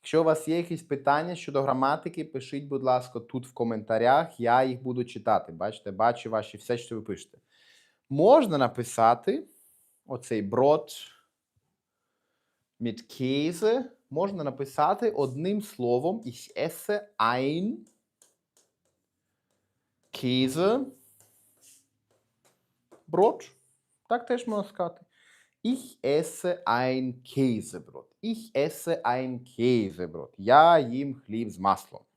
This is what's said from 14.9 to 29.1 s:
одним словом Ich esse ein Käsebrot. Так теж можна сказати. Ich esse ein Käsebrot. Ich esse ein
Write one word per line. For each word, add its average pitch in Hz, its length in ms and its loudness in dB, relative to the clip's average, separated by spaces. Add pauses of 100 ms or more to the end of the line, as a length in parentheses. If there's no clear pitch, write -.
одним 151 500 -2
словом 143 640 -2
Ich - 320 -14
esse 208 440 -4 (160)
ein 143 600 0 (2250)
Käsebrot. 139 800 0 (3250)
Так 233 160 -2
теж 240 220 -2
можна 208 220 -4
сказати. 170 360 -6 (600)
Ich 254 380 -4
esse 160 640 0
ein 127 560 0
Käsebrot. 107 1000 -4
Ich 220 320 -8
esse 160 500 -2
ein 127 400 -4